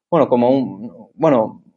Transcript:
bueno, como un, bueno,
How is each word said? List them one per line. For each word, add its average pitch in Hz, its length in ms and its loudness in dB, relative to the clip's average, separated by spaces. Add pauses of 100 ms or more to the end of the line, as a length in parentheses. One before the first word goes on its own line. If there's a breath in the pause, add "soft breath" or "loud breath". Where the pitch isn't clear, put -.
(100)
bueno, 151 200 2
como 120 180 2
un, 107 640 -4
bueno, 127 500 0 (140)